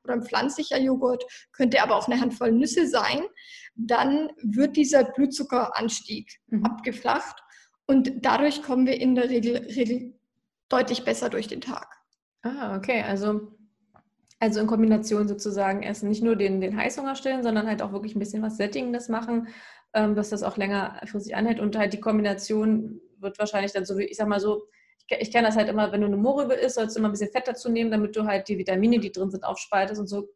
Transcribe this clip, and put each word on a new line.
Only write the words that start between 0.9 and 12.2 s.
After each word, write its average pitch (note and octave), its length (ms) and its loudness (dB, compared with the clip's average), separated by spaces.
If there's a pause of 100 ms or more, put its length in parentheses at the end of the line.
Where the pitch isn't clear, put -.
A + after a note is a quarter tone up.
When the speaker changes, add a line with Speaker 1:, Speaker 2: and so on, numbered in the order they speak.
Speaker 1:
könnte B3+ 300 4
aber - 140 4
auch - 120 0
eine B3 120 2
Handvoll B3 320 2
Nüsse D4 340 4
sein, B3+ 360 0 (520)
dann C4 560 2 (120)
wird B3 340 2
dieser C#4 280 6
Blutzuckeranstieg B3 1400 -2
Speaker 2:
Mhm. G3+ 180 0
Speaker 1:
abgeflacht - 800 -2 (440)
und C4 260 4 (100)
dadurch C#4+ 400 2
kommen C4 240 2
wir C4 120 0
in B3+ 160 2
der B3 140 2
Regel, A#3+ 280 0
Regel A#3+ 580 -4 (540)
deutlich B3+ 360 0
besser A3+ 240 -2
durch A3+ 200 -4
den - 120 -8
Tag. - 340 -12 (520)